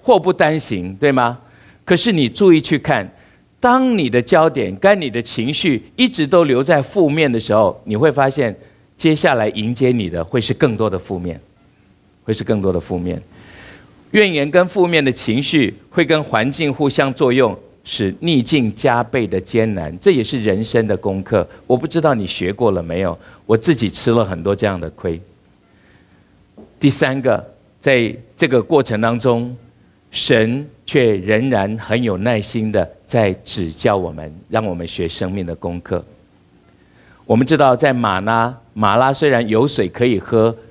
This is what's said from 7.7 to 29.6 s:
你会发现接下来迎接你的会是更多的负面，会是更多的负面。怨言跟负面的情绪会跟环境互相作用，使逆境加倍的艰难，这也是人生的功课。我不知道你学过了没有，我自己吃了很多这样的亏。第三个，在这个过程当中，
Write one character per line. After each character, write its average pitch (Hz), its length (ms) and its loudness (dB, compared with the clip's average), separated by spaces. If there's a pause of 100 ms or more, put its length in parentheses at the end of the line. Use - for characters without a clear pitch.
你 104 100 -4
会 143 160 2
发 135 180 2
现 127 240 -2 (440)
接 156 180 2
下 143 200 2
来 110 140 0
迎 110 240 -4
接 123 200 2
你 104 160 -2
的 85 120 -4
会 113 200 -2
是 - 120 -4
更 123 220 0
多 107 140 -2
的 92 100 -4
负 95 180 -8
面， 87 220 -8 (840)
会 113 80 -2
是 104 100 -6
更 104 180 0
多 95 120 0
的 87 60 -2
负 90 180 -6
面。 87 240 -6 (880)
怨 202 200 4
言 147 200 -2
跟 180 160 4
负 180 180 2
面 165 180 2
的 135 60 2
情 117 320 -2
绪 147 320 2 (160)
会 170 160 0
跟 156 200 2
环 117 260 0
境 143 200 -2
互 139 180 -2
相 135 240 0
作 127 180 2
用， 123 260 2 (280)
使 - 340 -4
逆 160 240 2
境 117 320 0
加 120 260 0
倍 117 240 -2
的 95 140 -4
艰 110 340 -2
难， 82 260 -8
这 196 120 4
也 135 100 0
是 113 220 -4
人 104 200 0
生 113 220 0
的 104 120 0
功 95 260 -4
课。 98 240 0 (180)
我 123 120 2
不 143 100 -6
知 160 140 -2
道 147 120 2
你 104 140 -2
学 90 240 -4
过 107 200 0
了 87 120 -4
没 85 160 -6
有， 87 180 -4 (280)
我 113 100 2
自 135 180 0
己 113 160 -2
吃 - 220 -2
了 117 120 2
很 90 200 -6
多 98 100 -2
这 104 140 -2
样 95 100 -2
的 82 140 -8
亏。 85 280 -6 (1600)
第 143 100 4
三 135 320 0
个， 120 300 -2 (320)
在 123 320 2 (220)
这 165 100 2
个 123 160 2
过 147 180 2
程 110 200 -4
当 117 180 0
中， 123 340 -2 (560)